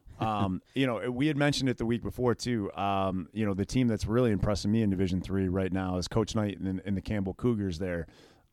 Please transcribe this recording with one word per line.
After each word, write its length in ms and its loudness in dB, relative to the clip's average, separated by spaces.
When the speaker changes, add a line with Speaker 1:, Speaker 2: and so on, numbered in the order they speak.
Speaker 1:
Um, 480 0
Speaker 2:
<laughs> 60 -20
Speaker 1:
you 140 2
know, 220 -2
we 180 0
had 100 0
mentioned 320 2
it 80 0
the 80 -2
week 180 0
before 320 0
too. 380 -2
Um, 580 0
you 140 -2
know, 80 2
the 120 0
team 220 2
that's 180 0
really 260 4
impressing 420 0
me 80 4
in 80 4
Division 320 2
Three 260 0
right 240 0
now 260 0
is 120 -4
Coach 260 0
Knight 240 -2
and, 260 -2
and 120 0
the 40 -4
Campbell 320 -2
Cougars 460 -2
there. 280 -4